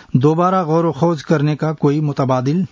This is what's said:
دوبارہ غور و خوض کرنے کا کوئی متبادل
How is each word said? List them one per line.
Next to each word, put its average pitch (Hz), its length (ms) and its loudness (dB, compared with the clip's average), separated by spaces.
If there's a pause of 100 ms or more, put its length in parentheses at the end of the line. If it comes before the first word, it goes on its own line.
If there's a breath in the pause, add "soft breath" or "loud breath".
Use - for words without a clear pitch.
(140 loud breath)
دوبارہ 175 500 2
غور 165 200 0
و 165 80 0
خوض 156 320 -2
کرنے 151 320 0
کا 156 180 -4
کوئی 147 260 0
متبادل 139 600 -2 (100)